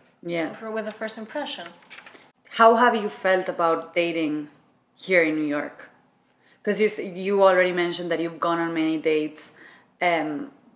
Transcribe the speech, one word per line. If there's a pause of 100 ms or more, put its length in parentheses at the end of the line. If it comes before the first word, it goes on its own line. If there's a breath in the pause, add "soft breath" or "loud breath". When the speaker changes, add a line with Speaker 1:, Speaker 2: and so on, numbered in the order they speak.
(220)
Speaker 1:
Yeah.
Speaker 2:
for,
with
the (120)
first
impression. (920 loud breath)
Speaker 1:
How
have
you
felt
about
dating (480)
here
in
New
York? (760 soft breath)
'Cause
you
s-,
you
already
mentioned
that
you've
gone
on
many
dates, (480 loud breath)
um, (260)